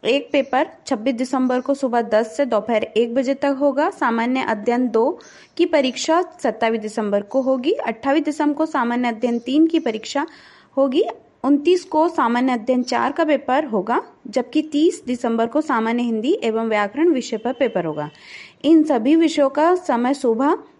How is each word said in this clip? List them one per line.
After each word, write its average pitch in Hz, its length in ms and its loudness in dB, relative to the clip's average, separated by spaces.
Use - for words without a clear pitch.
एक 277 280 0
पेपर 277 360 0
छब्बीस 240 280 -2
दिसंबर 254 460 0
को 277 120 -2
सुबह 240 300 -2
दस 226 340 0
से 285 80 2
दोपहर 220 380 0
एक 233 320 -2
बजे 262 180 0
तक 277 260 -2
होगा। 285 300 0
सामान्य 240 540 -2
अध्ययन 240 440 0
दो 233 320 0
की 339 80 4
परीक्षा 320 560 0
सत्ताईस 226 400 -2
दिसंबर 208 420 -2
को 262 180 -2
होगी। 254 320 0
अट्ठाईस 277 500 0
दिसंबर 294 300 0
को 302 120 -2
सामान्य 247 420 -2
अध्ययन 233 320 -2
तीन 285 280 2
की 320 120 0
परीक्षा 277 460 -4
होगी। 269 260 2
उनतीस 294 420 2
को 311 240 0
सामान्य 254 440 0
अध्ययन 247 300 0
चार 240 280 -2
का 330 120 -2
पेपर 294 420 0
होगा, 220 360 -2
जबकि 247 360 -2
तीस 311 440 0
दिसंबर 233 400 -2
को 269 140 0
सामान्य 240 420 0
हिंदी 240 400 0
एवं 226 260 -2
व्याकरण 220 440 2
विषय 240 240 -4
पर 240 160 -4
पेपर 214 320 -2
होगा। 151 240 -6
इन 311 200 6
सभी 277 320 2
विषयों 302 360 4
का 311 260 4
समय 247 380 0
सुबह 269 420 2